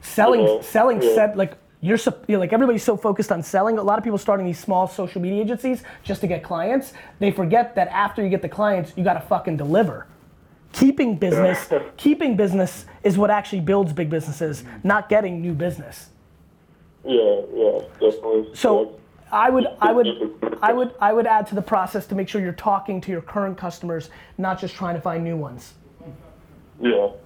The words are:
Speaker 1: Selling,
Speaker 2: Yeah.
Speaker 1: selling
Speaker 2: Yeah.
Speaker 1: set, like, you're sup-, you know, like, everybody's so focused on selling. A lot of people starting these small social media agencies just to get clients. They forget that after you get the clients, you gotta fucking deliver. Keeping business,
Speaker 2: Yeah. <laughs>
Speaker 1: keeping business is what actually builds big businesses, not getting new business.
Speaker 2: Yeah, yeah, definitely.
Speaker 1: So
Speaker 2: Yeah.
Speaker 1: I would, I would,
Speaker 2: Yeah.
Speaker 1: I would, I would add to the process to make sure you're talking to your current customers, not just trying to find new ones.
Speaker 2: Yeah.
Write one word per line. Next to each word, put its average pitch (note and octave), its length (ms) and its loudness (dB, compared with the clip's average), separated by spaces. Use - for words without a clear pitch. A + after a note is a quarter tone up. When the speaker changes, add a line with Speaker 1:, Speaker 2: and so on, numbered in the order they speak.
Speaker 1:
Selling, A3 440 4
Speaker 2:
Yeah. G#3+ 140 2
Speaker 1:
selling A3+ 420 2
Speaker 2:
Yeah. A3+ 120 6
Speaker 1:
set, G#3+ 240 2
like, G3 160 0
you're F#3+ 160 2
sup-, - 320 -2
you G#3+ 80 2
know, F#3+ 40 2
like, F3 120 0
everybody's A#3 300 4
so A3 160 0
focused G#3 340 0
on E3+ 100 -2
selling. G#3 360 0
A G#3 40 -4
lot G3+ 140 2
of A3 80 -4
people G#3 140 -2
starting G3 260 0
these F3 140 -4
small F#3 280 0
social F#3 360 -6
media F#3+ 200 -2
agencies A#3+ 400 -4
just G3 180 -6
to G#3 60 -2
get E3 160 -2
clients. A3 500 -4
They G3+ 120 2
forget G3+ 460 2
that F3+ 120 2
after G#3 340 -2
you G3 60 0
get F#3 140 0
the E3 80 -8
clients, G3+ 460 -2
you F3+ 80 -2
gotta F3 160 0
fucking E3+ 360 -2
deliver. D3+ 500 0
Keeping C4+ 440 4
business, F3+ 540 2
Speaker 2:
Yeah. D3+ 80 2
<laughs> - 80 -20
Speaker 1:
keeping D4 400 2
business F#3+ 480 0
is F#3+ 120 4
what G#3 140 4
actually G3+ 300 0
builds F3 340 2
big D#3 160 -2
businesses, D3+ 540 -6
not G#3 240 0
getting G3 320 0
new F3 140 -4
business. C#3 560 -8
Speaker 2:
Yeah, A2 360 4
yeah, G#2+ 240 2
definitely. A2 540 0
Speaker 1:
So D#3 300 2
Speaker 2:
Yeah. A2 40 -2
Speaker 1:
I G#3+ 180 4
would, B3+ 160 2
I G#3+ 120 4
would, A#3 140 4
Speaker 2:
Yeah. - 420 -6
Speaker 1:
I A3 140 4
would, B3 260 -2
I G#3 140 2
would A#3 120 2
add G#3+ 200 2
to - 80 -10
the G3 80 -4
process F#3+ 460 -2
to G3+ 60 -6
make G3 140 -4
sure G#3 140 -4
you're F3+ 100 -4
talking G3 480 -2
to F#3+ 100 -10
your E3 120 -6
current F#3+ 340 -4
customers, E3+ 540 -8
not F#3 240 -2
just F3+ 140 -8
trying F3 220 -6
to D#3 40 -6
find E3+ 240 -4
new E3 120 -4
ones. C3+ 360 -10
Speaker 2:
Yeah. G#2 280 2